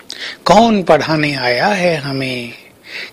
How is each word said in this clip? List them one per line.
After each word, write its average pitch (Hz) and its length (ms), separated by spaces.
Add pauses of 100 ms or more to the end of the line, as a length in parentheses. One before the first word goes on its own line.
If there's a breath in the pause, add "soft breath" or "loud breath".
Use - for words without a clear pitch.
(440 loud breath)
कौन 208 380
पढ़ाने 151 520
आया 123 320
है 180 300
हमें? 135 560 (600 loud breath)